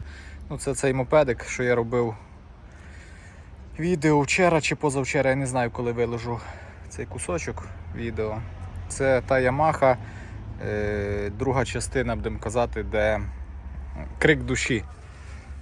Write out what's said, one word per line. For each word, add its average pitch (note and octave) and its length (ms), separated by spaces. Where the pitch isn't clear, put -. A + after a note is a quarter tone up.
Ну, C#3+ 80
це C3+ 180
цей C3+ 180
мопедик, C3 500
що - 200
я B2 120
робив A#2 400
відео D#3 420
вчора E3 400
чи - 140
позавчора, C3+ 540
я C3 60
не C3+ 120
знаю, B2 240
коли A#2+ 200
виложу A#2 480
цей C3+ 160
кусочок - 580
відео. A2+ 420
Це C3+ 400
та C3+ 80
Yamaha, C3 640
е, G#2 760
друга C3 260
частина, A#2+ 500
будемо G#2+ 240
казати, A2+ 440
де G#2+ 380
крик D3 240
душі. A#2+ 400